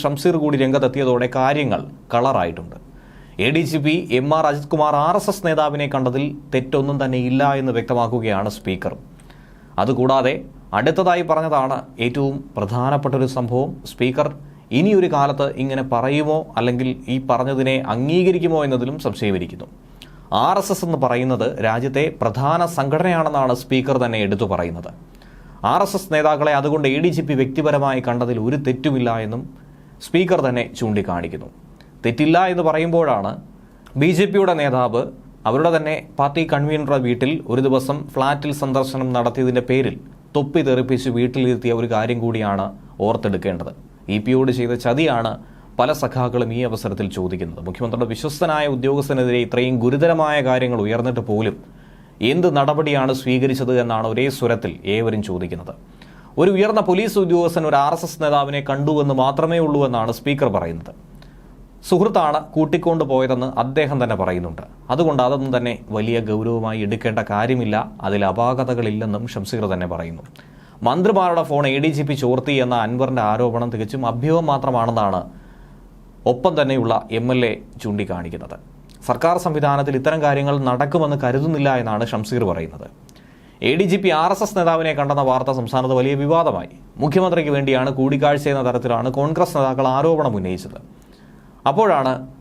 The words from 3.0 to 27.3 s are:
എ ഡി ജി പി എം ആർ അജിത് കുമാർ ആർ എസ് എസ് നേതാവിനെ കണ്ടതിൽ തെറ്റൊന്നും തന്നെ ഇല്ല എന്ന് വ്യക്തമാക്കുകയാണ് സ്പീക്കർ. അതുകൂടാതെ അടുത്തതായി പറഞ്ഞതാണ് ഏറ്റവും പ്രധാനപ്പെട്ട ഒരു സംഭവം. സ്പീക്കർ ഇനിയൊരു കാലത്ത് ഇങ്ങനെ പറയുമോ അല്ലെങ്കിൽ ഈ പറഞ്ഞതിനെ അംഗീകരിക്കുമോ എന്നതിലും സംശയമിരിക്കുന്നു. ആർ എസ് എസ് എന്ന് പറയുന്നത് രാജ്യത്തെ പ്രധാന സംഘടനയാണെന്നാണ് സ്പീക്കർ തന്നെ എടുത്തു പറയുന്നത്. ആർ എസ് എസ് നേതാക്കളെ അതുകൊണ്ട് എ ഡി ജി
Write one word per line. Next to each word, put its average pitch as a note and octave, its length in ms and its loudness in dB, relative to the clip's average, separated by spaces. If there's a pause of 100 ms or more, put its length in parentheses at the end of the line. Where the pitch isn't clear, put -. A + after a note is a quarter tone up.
എ C3+ 120 2
ഡി E3 120 2
ജി D#3 160 0
പി D#3 80 2 (240)
എം C#3 100 -2 (100)
ആർ D#3 120 2
അജിത് C#3+ 240 -4
കുമാർ D3+ 300 2
ആർ F3+ 160 2
എസ് G3+ 140 -2
എസ് - 140 -4
നേതാവിനെ D3 460 0
കണ്ടതിൽ C3 320 0 (300)
തെറ്റൊന്നും C3+ 480 0
തന്നെ B2+ 160 0 (100)
ഇല്ല C#3 220 2 (100)
എന്ന് C3 160 0
വ്യക്തമാക്കുകയാണ് A2+ 800 0
സ്പീക്കർ. - 360 -4 (880)
അതുകൂടാതെ C3 500 2 (460)
അടുത്തതായി F3 520 2
പറഞ്ഞതാണ് D3 460 0 (300)
ഏറ്റവും C#3 280 -2 (220)
പ്രധാനപ്പെട്ട C3 640 0
ഒരു C3 160 0
സംഭവം. B2 340 -2 (200)
സ്പീക്കർ C3+ 380 0 (480)
ഇനിയൊരു F#3+ 340 4
കാലത്ത് C#3+ 320 2 (180)
ഇങ്ങനെ C3+ 200 -2 (100)
പറയുമോ D3 420 0 (240)
അല്ലെങ്കിൽ B2 300 0 (240)
ഈ - 20 0 (140)
പറഞ്ഞതിനെ C3 460 0 (180)
അംഗീകരിക്കുമോ E3 760 2
എന്നതിലും C3 380 -2
സംശയമിരിക്കുന്നു. G2 600 -4 (800)
ആർ F#3+ 140 2
എസ് G3 140 -2
എസ് F3+ 120 -6
എന്ന് D#3+ 180 -2
പറയുന്നത് B2 400 0 (220)
രാജ്യത്തെ C3 360 0 (160)
പ്രധാന C#3 420 0 (140)
സംഘടനയാണെന്നാണ് D3 840 0
സ്പീക്കർ C3 420 0
തന്നെ A2+ 240 -2
എടുത്തു G2+ 240 0
പറയുന്നത്. E2+ 400 -4 (840)
ആർ F#3 140 2
എസ് G3+ 120 -4
എസ് - 160 -10
നേതാക്കളെ D3+ 440 4
അതുകൊണ്ട് D3 380 0
എ - 80 0
ഡി F3+ 120 4
ജി D#3 140 -2